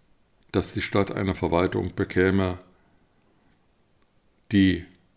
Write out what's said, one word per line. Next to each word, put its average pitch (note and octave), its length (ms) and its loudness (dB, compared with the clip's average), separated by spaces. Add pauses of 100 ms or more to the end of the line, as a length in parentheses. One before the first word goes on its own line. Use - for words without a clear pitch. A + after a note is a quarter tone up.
(500)
dass - 220 -2
die F#2+ 100 -6
Stadt G2 300 -2
eine F#2+ 240 -2
Verwaltung F2+ 580 -2
bekäme, F#2 640 0 (1900)
die F#2+ 340 4 (320)